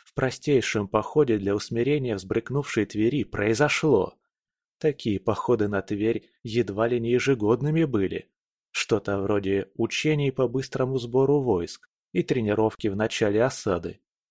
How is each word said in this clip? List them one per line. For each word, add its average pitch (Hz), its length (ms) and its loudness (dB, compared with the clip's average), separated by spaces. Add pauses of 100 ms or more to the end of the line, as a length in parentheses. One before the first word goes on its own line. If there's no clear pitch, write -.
в - 100 -20
простейшем 123 760 0
походе 113 480 2
для 98 180 0
усмирения 120 600 -2
взбрыкнувшей 107 720 -2
Твери 113 380 0
произошло? 113 920 2 (640)
Такие 123 420 -2
походы 107 480 2
на 101 120 -2
Тверь 107 480 -2 (140)
едва 110 460 0
ли 123 100 0
не 117 120 -2
ежегодными 123 760 2
были. 98 440 -2 (420)
Что-то 101 460 -2
вроде 98 580 0
учений 143 560 0
по 131 180 0
быстрому 131 480 -4
сбору 131 420 2
войск 98 500 -2 (220)
и 180 100 0
тренировки 110 680 0
в 98 80 -4
начале 107 480 0
осады. 87 560 -4 (300)